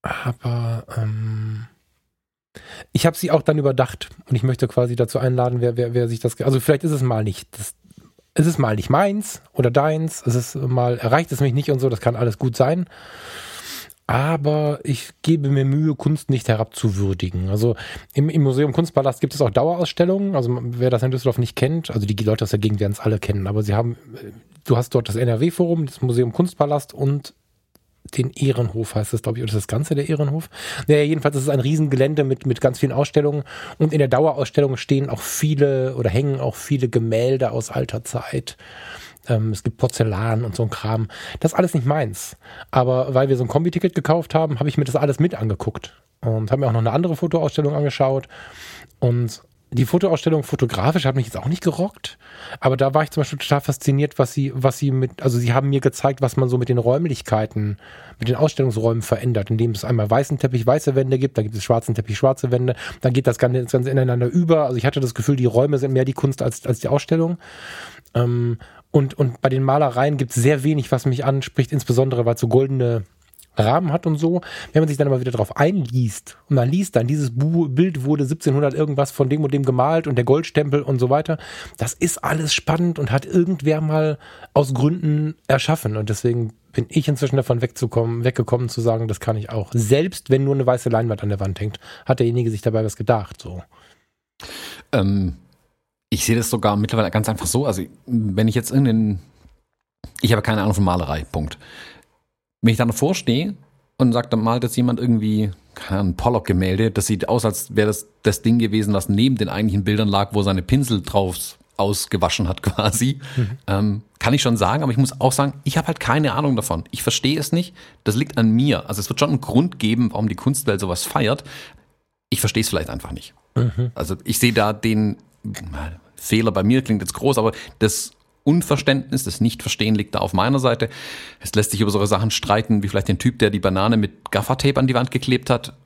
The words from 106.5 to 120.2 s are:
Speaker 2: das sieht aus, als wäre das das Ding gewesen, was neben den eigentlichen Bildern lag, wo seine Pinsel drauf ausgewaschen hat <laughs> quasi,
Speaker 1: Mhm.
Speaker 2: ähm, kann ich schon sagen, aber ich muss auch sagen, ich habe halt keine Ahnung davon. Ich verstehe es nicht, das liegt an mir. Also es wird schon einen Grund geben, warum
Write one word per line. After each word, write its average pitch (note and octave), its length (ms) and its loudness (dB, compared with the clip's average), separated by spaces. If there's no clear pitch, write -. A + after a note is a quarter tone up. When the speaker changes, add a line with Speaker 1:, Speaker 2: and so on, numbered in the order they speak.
Speaker 2:
das G2 160 -2
sieht G2+ 220 -2
aus, A2+ 160 0
als - 320 -4
wäre G#2 120 4
das - 180 -4
das G#2 200 0
Ding A#2 160 4
gewesen, G#2+ 360 2
was F#2+ 140 -2
neben A#2+ 280 2
den G#2 120 -2
eigentlichen G2+ 360 0
Bildern G#2 240 2
lag, G2 260 2
wo G2+ 80 2
seine F#2+ 200 0
Pinsel A#2+ 400 0
drauf - 560 -2
ausgewaschen F#2 720 0
hat F#2 140 -6
<laughs> - 0 -
quasi, B2 580 -2
Speaker 1:
Mhm. A2 140 0
Speaker 2:
ähm, G2+ 360 0
kann A#2+ 140 2
ich C#3 100 4
schon A#2 140 2
sagen, G#2 260 2
aber C3+ 100 0
ich A2+ 60 2
muss C3 220 2
auch C3 120 4
sagen, C#3 220 0
ich C#3+ 120 -2
habe E3 120 0
halt D#3+ 120 -6
keine C3+ 320 0
Ahnung C#3 240 0
davon. E2+ 340 -2
Ich - 120 -8
verstehe C3+ 360 0
es D3 140 -4
nicht, F3+ 220 -2
das G#2+ 120 2
liegt D3 220 -2
an A2+ 120 4
mir. A#2 380 2
Also G2+ 120 -4
es G2+ 100 -6
wird - 100 -4
schon D3 100 2
einen C#3 120 0
Grund D3+ 360 0
geben, A#2 340 0
warum G#2+ 160 -2